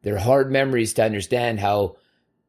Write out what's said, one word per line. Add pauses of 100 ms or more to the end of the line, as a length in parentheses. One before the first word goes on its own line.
they're
hard
memories
to
understand
how (520)